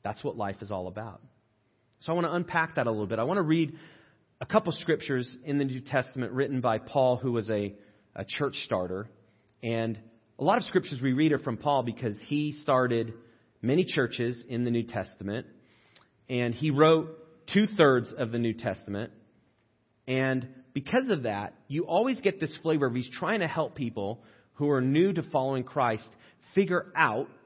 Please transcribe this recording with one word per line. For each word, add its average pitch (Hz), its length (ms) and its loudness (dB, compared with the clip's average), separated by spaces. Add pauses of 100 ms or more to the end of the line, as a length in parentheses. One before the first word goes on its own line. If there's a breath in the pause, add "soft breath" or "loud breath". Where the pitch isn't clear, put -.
That's 101 200 -6
what 139 140 -6
life 98 240 -4
is 104 100 -10
all 92 160 -4
about. 104 340 -12 (800)
So 160 100 -4
I 165 40 2
wanna 170 180 0
unpack 165 420 0
that 127 100 2
a 113 60 0
little 107 160 -2
bit. 110 100 -2
I 113 60 0
wanna 185 180 0
read 160 320 2 (680 loud breath)
a - 40 -10
couple 214 280 2
scriptures - 720 -2
in 143 120 -2
the 143 60 2
New 131 160 -4
Testament 127 540 -4
written 131 260 0
by 113 180 2
Paul, 127 380 2
who 123 160 -2
was 110 180 -2
a, 101 240 0 (400 soft breath)
a - 140 -8
church 139 280 -4 (100)
starter. 92 440 -2 (540 soft breath)
And 113 340 -2 (400)
a - 60 -6
lot 196 140 4
of 202 80 -2
scriptures 147 360 -2
we 131 120 2
read 156 180 4
are 135 80 2
from 123 180 -4
Paul 143 240 0
because 113 460 -4
he 147 240 -2
started 120 600 0 (480 soft breath)
many 143 240 4
churches 120 640 -2
in 123 160 -2
the 120 60 0
New 117 120 2
Testament. 101 640 -6 (800 soft breath)
And 120 260 0
he 151 180 0
wrote 156 460 4 (360)
two-thirds 156 640 4
of 113 140 -2
the 120 80 -2
New 113 140 2
Testament. 101 580 -6 (960)
And 131 400 0 (260)
because 247 360 0
of 156 140 0
that, 101 300 -4 (140)
you 147 160 -2
always 220 380 0
get - 180 0
this 151 240 -6
flavor 156 240 2
of 120 80 0
he's 123 160 -4
trying 202 300 -2
to 160 60 0
help 147 280 -4
people 113 480 -6 (300 soft breath)
who 147 180 0
are 135 100 4
new 160 320 4
to 160 80 -2
following 135 420 -2
Christ 120 440 0 (480 soft breath)
figure 180 400 2
out 139 320 2 (180)